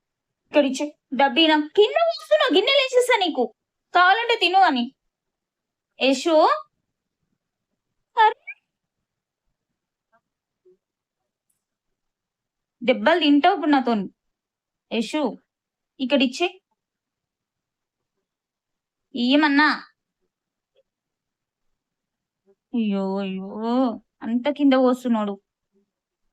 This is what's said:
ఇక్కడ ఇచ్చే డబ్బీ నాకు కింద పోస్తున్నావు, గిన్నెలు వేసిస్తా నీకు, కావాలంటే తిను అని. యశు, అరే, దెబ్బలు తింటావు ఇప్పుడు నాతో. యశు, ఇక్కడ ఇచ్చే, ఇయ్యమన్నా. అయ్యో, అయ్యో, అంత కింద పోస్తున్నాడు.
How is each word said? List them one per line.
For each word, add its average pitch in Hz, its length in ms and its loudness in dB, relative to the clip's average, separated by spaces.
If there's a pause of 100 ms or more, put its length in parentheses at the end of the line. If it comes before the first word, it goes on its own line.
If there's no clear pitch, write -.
(480)
ఇక్కడ 294 220 2
ఇచ్చే 277 160 -6 (360)
డబ్బీ 277 300 2
నాకు 302 160 0 (120)
కింద 523 180 2 (120)
పోస్తున్నావు, 622 480 0
గిన్నెలు 539 260 2
వేసిస్తా 494 400 0
నీకు, 262 220 -2 (520)
కావాలంటే 453 460 2
తిను 370 260 2
అని. 247 160 -2 (1120)
యశు, 269 360 0 (1900)
అరే, 440 140 2 (4000)
దెబ్బలు 254 340 0
తింటావు 294 340 2
ఇప్పుడు 302 160 -2
నాతో. 247 200 0 (960)
యశు, 240 320 -4 (800)
ఇక్కడ 285 240 0
ఇచ్చే, 339 200 -6 (2750)
ఇయ్యమన్నా. 285 460 2 (3000)
అయ్యో, 202 260 -2 (200)
అయ్యో, 202 500 -8 (520)
అంత 240 220 -4 (100)
కింద 277 260 2
పోస్తున్నాడు. 233 500 -2 (1000)